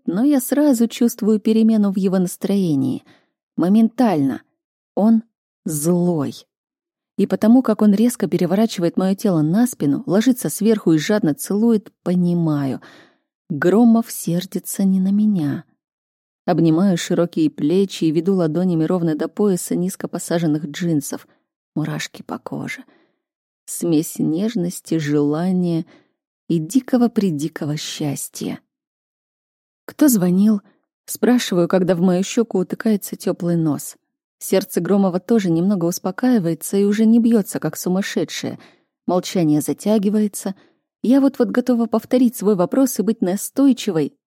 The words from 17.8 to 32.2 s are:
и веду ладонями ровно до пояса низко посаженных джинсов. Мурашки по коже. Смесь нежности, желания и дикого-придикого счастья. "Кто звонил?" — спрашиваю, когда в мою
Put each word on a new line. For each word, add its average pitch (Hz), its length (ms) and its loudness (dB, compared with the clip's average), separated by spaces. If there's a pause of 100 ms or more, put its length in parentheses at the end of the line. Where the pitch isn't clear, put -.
и 160 80 2
веду 170 240 0
ладонями 170 480 0
ровно 170 320 0
до 160 100 -4
пояса 190 480 -2
низко 175 320 -4
посаженных 165 600 -2
джинсов. 156 600 -4 (500)
Мурашки 151 460 -8
по - 160 -10
коже. - 460 -12 (800)
Смесь 165 540 -2
нежности, 175 800 -4
желания 160 880 0 (640)
и 170 100 0
дикого-придикого 165 1160 -2
счастья. - 840 -8 (1300)
"Кто - 220 2
звонил?" — 202 540 2 (440)
спрашиваю, 214 600 0
когда 185 260 2
в 170 60 -2
мою 185 240 2